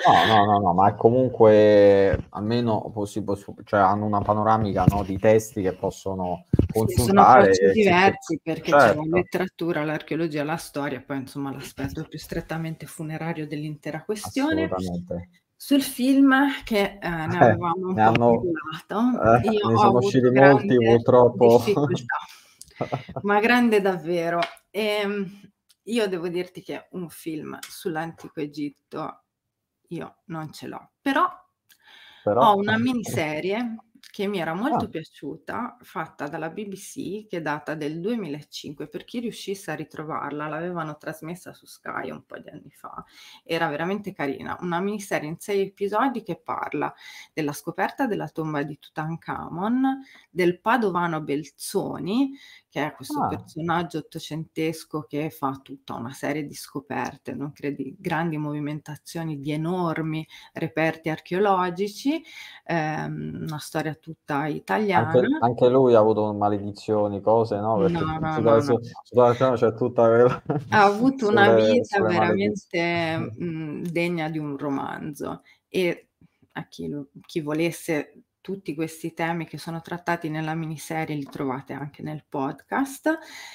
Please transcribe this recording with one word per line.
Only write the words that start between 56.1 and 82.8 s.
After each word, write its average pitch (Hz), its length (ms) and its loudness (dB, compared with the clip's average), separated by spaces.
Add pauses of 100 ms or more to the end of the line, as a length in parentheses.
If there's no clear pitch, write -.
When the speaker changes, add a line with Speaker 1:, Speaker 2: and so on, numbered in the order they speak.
Speaker 2:
serie 143 320 -6
di - 100 -14
scoperte, - 800 -10
non 143 180 -10
credi, 139 480 -10
grandi 165 380 -4
movimentazioni 151 1000 -8
di 147 120 -6
enormi 160 760 -2 (280)
reperti 160 560 -2
archeologici, 196 1120 -2 (420)
ehm, 151 800 -4
una 156 120 -10
storia 156 280 -6 (120)
tutta 156 480 -8
italiana. 185 640 0
Speaker 1:
Anche, 170 180 2 (140)
anche 123 260 2
lui 123 280 6
ha 110 40 8
avuto 107 340 4
maledizioni, 104 880 -2
cose, 107 380 2
no? 110 180 0
Perché 87 220 2
Speaker 2:
No, - 200 -4
no, - 140 -2
Speaker 1:
su, 113 80 -2
Speaker 2:
no, 113 200 6
Speaker 1:
su, 117 100 0
Speaker 2:
no. 113 120 2
Speaker 1:
su, 117 80 -16 (120)
su, 120 320 6
cioè, 131 200 2
c'è 113 180 2
tutta 117 340 2
quella 120 380 4
<laughs> - 240 -6
Speaker 2:
Ha 208 140 4
avuto 220 440 2
una 208 200 6
Speaker 1:
sulle, 220 240 6
Speaker 2:
vita 208 260 0
Speaker 1:
sulle 202 100 2
Speaker 2:
veramente, 202 720 0
Speaker 1:
maledizioni. 165 720 -4
Speaker 2:
mm, 160 340 -8
degna 170 440 -2
di 160 80 -6
un 147 200 -6
romanzo 147 880 -8 (240)
e - 420 -4 (440)
a 160 140 -12
chi 165 200 -12
lo, 147 220 -10 (160)
chi - 160 -6
volesse 156 720 -4 (280)
tutti 190 320 -10
questi 160 400 -8
temi 165 320 -4
che 156 120 -14
sono 165 240 -10
trattati 170 480 -6
nella 156 260 -6
miniserie 160 600 -6
li 139 100 -8
trovate 135 480 -8
anche 143 280 -12
nel 151 260 -10
podcast. 269 880 -4 (380)